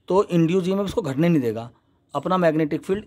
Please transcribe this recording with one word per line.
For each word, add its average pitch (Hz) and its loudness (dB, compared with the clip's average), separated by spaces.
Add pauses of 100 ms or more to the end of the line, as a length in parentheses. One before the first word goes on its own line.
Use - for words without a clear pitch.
तो 190 2
इंड्यूस 175 2
ईएमएफ़ 196 -2
इसको 208 -4
घटने 147 0
नहीं 160 4
देगा, 113 -4 (440)
अपना 175 -2
मैग्नेटिक 156 0
फील्ड 202 -4